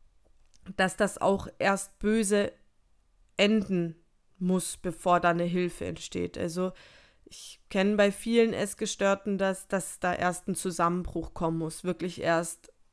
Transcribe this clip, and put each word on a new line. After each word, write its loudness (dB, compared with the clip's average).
dass 2
das 0
auch 0
erst 0
böse 2
enden 2
muss, 0
bevor 0
da 4
eine 2
Hilfe -2
entsteht. -6
Also -2
ich -18
kenn 2
bei 6
vielen 2
Essgestörten, 0
dass, -2
dass -4
da 0
erst -2
ein 0
Zusammenbruch -2
kommen -2
muss, -6
wirklich -4
erst -2